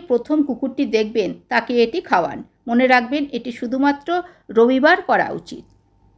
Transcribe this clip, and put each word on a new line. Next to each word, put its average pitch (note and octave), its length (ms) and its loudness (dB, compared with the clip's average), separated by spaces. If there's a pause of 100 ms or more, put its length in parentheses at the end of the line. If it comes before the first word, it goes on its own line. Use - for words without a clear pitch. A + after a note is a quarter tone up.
প্রথম B3 360 0
কুকুরটি C4+ 440 -4
দেখবেন, G#3+ 440 -2 (180)
তাকে A#3 240 -2 (100)
এটি A#3 180 -2
খাওয়ান। - 380 -2 (280)
মনে A#3+ 200 2
রাখবেন, B3+ 360 2 (100)
এটি A#3+ 200 -8
শুধুমাত্র C4 560 -2 (420)
রবিবার C4 520 4
করা G#3 280 0
উচিত। - 340 -12 (540)